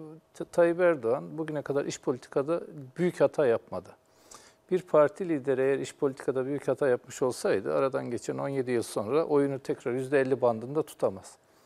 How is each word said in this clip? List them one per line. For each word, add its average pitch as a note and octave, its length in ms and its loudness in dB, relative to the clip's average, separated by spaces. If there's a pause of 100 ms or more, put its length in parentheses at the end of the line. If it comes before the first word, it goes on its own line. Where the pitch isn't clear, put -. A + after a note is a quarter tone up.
(340)
"T-, E3+ 100 -10
Tayyip E3+ 360 2
Erdoğan D3+ 580 2
bugüne D3+ 240 -4
kadar C#3 220 -2
iç - 160 -8
politikada D3 640 -2 (360)
büyük E3+ 220 0
hata C#3+ 260 4
yapmadı." G2 420 0 (800)
Bir F3+ 120 0
parti E3+ 460 2
lideri C3+ 320 0
eğer C3+ 180 2
iç C3+ 180 -8
politikada C3 500 -2
büyük C#3 220 -4
hata C#3 200 2
yapmış B2 340 -2
olsaydı C3 520 0
aradan C3+ 360 0
geçen C3 280 -6
on C#3 100 -4
yedi C3+ 220 -2
yıl A#2+ 120 2
sonra B2+ 420 -2
oyunu C#3 340 2
tekrar C3 340 -6
yüzde C3+ 280 0
elli C3 200 2
bandında A#2+ 420 0
tutamaz. - 540 -6 (300)